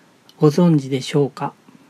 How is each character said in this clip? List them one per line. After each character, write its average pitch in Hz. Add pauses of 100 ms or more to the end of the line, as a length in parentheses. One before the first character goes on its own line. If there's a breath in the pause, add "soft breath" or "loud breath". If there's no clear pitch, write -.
(380 soft breath)
ご 151
存 160
知 131
で 135
し -
ょ 143
う 123
か？ - (340 soft breath)